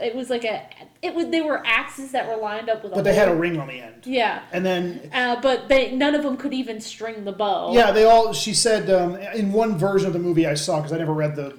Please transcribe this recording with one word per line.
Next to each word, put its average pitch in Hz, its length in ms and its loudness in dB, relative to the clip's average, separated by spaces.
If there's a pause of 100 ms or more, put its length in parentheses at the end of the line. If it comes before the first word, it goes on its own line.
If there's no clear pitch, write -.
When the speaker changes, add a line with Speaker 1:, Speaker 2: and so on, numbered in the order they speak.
Speaker 1:
It 233 120 -4
was 247 140 -8
like 240 160 -4
a, 214 240 -4 (320)
it 349 140 -6
was, 320 140 -2
they 330 120 0
were 302 240 -2
axes 262 480 -2
that 247 160 -2
were 226 80 -4
lined 220 320 -6
up 220 140 -2
with 202 100 -10
a 202 40 -2
Speaker 2:
But 196 80 -2
they 196 100 4
had 202 140 6
a - 20 4
Speaker 1:
hole. 165 100 2
Speaker 2:
ring 170 180 0
on 143 100 -6
the 127 120 -12
end. 113 240 -20
Speaker 1:
Yeah. 240 380 -2 (100)
Speaker 2:
And 185 140 -2
then 180 480 -2
Speaker 1:
Uh, 247 260 0
but 254 280 0
they, 262 240 4
none 285 220 2
of 294 80 0
them 262 140 -2
could 277 160 -6
even 226 280 -6
string 214 440 -12
the 196 80 -6
bow. 190 400 -2
Speaker 2:
Yeah, 233 200 6
they 214 120 6
all, 226 280 8
she - 200 -4
said, 202 380 2
um, 180 260 2 (180)
in 202 180 0
one 220 260 2
version 196 300 2
of 175 40 -2
the 170 60 -2
movie 170 280 2
I 147 80 0
saw, 151 280 -2
'cause 151 100 -6
I 165 60 -4
never 156 160 -2
read 151 220 -2
the, 139 220 -8